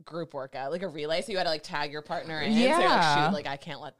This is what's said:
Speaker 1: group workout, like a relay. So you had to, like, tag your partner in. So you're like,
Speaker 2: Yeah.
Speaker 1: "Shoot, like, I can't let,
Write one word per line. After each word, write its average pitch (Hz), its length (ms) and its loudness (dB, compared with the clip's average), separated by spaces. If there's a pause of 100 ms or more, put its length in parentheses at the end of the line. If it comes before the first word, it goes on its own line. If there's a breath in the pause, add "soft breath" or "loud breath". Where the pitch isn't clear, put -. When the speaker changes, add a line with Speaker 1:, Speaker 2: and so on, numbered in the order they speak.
Speaker 1:
group 160 260 -8
workout, 139 400 -6
like 175 80 -4
a 190 80 -4
relay. 160 320 -2
So 220 100 -6
you 196 60 -4
had 180 80 0
to, 170 60 0
like, 156 120 -4
tag 147 300 -6
your 151 80 -8
partner 160 400 -6
in. 190 140 -2
So 220 60 6
you're 254 100 6
like, 330 100 4
Speaker 2:
Yeah. 165 480 4
Speaker 1:
"Shoot, 196 60 2
like, 147 120 -4
I 143 120 -6
can't 143 240 -12
let, 143 180 -14